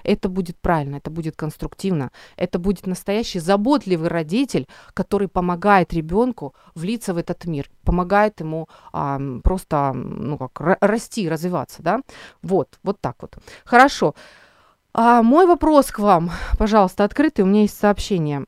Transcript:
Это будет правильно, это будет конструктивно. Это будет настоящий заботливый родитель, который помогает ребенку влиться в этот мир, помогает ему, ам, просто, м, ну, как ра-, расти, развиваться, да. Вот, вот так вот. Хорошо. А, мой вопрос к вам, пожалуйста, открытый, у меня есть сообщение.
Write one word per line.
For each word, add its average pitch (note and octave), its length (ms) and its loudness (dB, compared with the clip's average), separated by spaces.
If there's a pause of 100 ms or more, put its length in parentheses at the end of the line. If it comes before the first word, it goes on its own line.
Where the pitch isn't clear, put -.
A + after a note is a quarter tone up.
Это G#3 240 0
будет F#3 320 -6
правильно, C#3+ 360 -2
это D#3 140 -12
будет D#3 260 -8
конструктивно. D#3 760 -6 (260)
Это F3+ 220 -4
будет F#3 280 -4
настоящий G3 540 -4
заботливый G3 680 0
родитель, E3 580 -2 (280)
который G3+ 340 -2
помогает F3+ 680 2
ребенку F3 600 -4 (200)
влиться F#3+ 400 -6
в - 40 -6
этот E3+ 280 -8
мир, D3 240 -6 (140)
помогает F#3+ 560 2
ему, D#3+ 280 -8 (240)
ам, C#3 500 -4
просто, F#3 340 0 (180)
м, - 360 -8
ну, D3 80 -6
как - 220 -12
ра-, D#3+ 200 0
расти, G#3 500 -2
развиваться, D#3+ 520 -6
да. F#3 180 -2 (420)
Вот, E3+ 420 -2
вот G3+ 160 -6
так - 220 -6
вот. - 140 -18 (280)
Хорошо. A#3+ 500 4 (800)
А, A#3+ 280 6
мой C#4+ 240 6
вопрос D#4 460 4
к - 100 -8
вам, F3 280 4 (280)
пожалуйста, G#3 460 2
открытый, B3+ 400 2
у F#3 40 2
меня G#3 140 4
есть G#3 160 0
сообщение. D#3+ 680 0